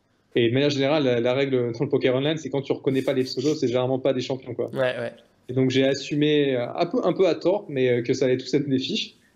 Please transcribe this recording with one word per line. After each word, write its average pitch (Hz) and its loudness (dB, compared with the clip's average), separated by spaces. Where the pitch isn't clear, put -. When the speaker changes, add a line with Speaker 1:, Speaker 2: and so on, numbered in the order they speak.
Speaker 1:
Et 117 4
de 120 0
manière 143 2
générale, 135 2
la, 123 2
la 123 2
règle 131 0
dans 131 -4
le 139 -2
poker 131 2
online, 147 0
c'est 135 -8
quand 139 -2
tu 135 -4
reconnais 131 0
pas 139 0
les 131 0
pseudos, 131 -2
c'est 131 2
généralement 127 0
pas 135 0
des 131 -2
champions, 127 -8
quoi. 120 -6
Speaker 2:
Ouais, 127 -2
ouais. 117 -6
Speaker 1:
Et 127 -8
donc 131 2
j'ai 135 2
assumé, 147 2
euh, 120 -4
un 180 0
peu, 240 -2
un 175 2
peu 185 2
à 160 2
tort, 190 -2
mais, 131 2
euh, 120 2
que 131 0
ça 131 0
allait 127 2
tous - -6
être 143 0
des 131 2
fiches. - -4